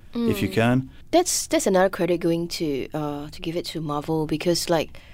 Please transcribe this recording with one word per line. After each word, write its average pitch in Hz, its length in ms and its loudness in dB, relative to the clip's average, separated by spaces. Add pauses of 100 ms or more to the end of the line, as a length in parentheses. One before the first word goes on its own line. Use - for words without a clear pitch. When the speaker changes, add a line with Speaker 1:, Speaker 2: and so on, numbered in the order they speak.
(140)
Speaker 1:
if 233 280 0
you 104 80 0
Speaker 2:
Mm. - 40 -8
Speaker 1:
can. 123 360 2 (220)
Speaker 2:
That's, - 360 2
that's - 200 2
another 220 220 6
credit 170 300 0
going 170 300 0
to, 143 440 -2
uh, 147 360 -6
to - 120 -14
give 165 140 -6
it 175 120 -4
to 170 140 -6
Marvel, 156 440 -2
because, 165 440 0
like, 165 300 0 (140)